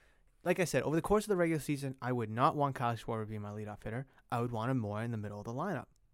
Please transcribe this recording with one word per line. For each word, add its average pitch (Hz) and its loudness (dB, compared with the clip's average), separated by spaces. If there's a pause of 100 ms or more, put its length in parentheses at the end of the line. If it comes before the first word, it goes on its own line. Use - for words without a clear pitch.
(440)
like 180 2
I 180 4
said, 135 2
over 147 2
the 165 4
course 208 4
of 214 -4
the 202 4
regular 165 4
season, 135 -2
I 123 0
would 117 0
not 127 4
want 143 2
Kyle 120 0
Schwarber 110 -4
to 107 -8
be 107 -6
my 104 -8
leadoff 104 -8
hitter. 117 -6 (260)
I 120 0
would 120 -2
want 113 -2
him 135 2
more 104 -2
in 117 -4
the 117 -4
middle 104 -8
of 104 -10
the 117 -6
lineup. 151 -4 (280)